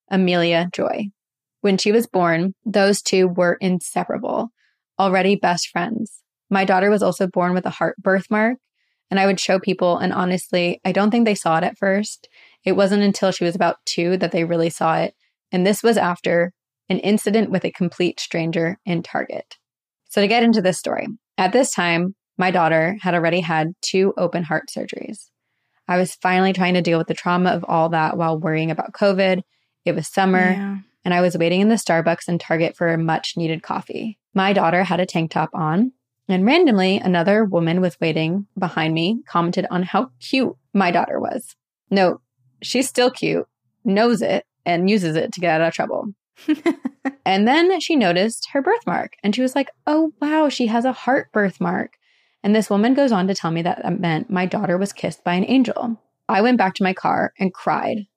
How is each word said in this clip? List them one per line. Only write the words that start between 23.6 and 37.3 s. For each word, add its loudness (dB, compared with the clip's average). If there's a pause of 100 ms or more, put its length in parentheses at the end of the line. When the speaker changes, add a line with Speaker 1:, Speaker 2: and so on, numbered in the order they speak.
Speaker 1:
two 0
open -2
heart -4
surgeries. -12 (580)
I 0
was 0
finally 4
trying 2
to 2
deal 2
with -2
the -2
trauma 0
of -2
all 2
that 0
while 0
worrying -2
about -6
covid. 2 (440)
It 0
was -4
summer, 2
Speaker 2:
Yeah. -4 (260)
Speaker 1:
and 0
I 2
was 2
waiting 2
in 4
the 4
Starbucks 0
in 0
Target -2
for 0
a 0
much-needed -2
coffee. -8 (160)
My 0
daughter 2
had -2
a 0
tank -4
top -2
on, 0 (340)
and 2
randomly, 4
another 2